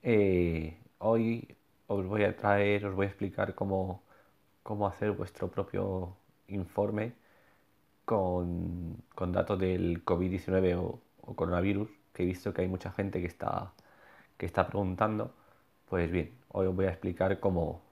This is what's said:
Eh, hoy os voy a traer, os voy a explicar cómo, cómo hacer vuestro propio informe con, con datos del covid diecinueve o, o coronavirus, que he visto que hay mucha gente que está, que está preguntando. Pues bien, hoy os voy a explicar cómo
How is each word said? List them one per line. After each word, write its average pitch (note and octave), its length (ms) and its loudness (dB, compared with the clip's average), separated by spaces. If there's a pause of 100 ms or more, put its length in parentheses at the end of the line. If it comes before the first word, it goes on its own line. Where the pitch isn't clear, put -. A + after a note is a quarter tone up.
Eh, F2 760 4 (200)
hoy A2+ 580 0 (300)
os G2 180 -2
voy G#2 200 2
a - 120 2
traer, G2+ 480 4
os G2 100 -4
voy G2 120 2
a - 20 -2
explicar G2+ 460 -2
cómo, F#2+ 480 -2 (600)
cómo G#2 240 -2
hacer G#2 260 0
vuestro F#2 380 -6
propio F#2+ 640 -4 (340)
informe G#2 680 -2 (920)
con, F2 960 -2 (120)
con F2+ 180 -2
datos F2+ 260 2
del F2+ 460 0
covid F2+ 240 2
diecinueve F#2 460 2
o, F2+ 260 -4 (220)
o - 120 -12
coronavirus, F#2+ 540 0 (240)
que - 120 -2
he - 20 2
visto F#2 260 -2
que - 80 -4
hay F#2 80 2
mucha F#2 240 -4
gente G2+ 260 -4
que F2 100 -4
está, - 440 -4 (640)
que - 80 -6
está F#2 220 2
preguntando. G#2 680 0 (560)
Pues E2+ 220 0
bien, E2+ 240 -2 (140)
hoy F#2+ 180 0
os F#2 100 0
voy F#2+ 80 2
a F#2 60 2
explicar F#2 500 -2
cómo E2+ 400 0 (120)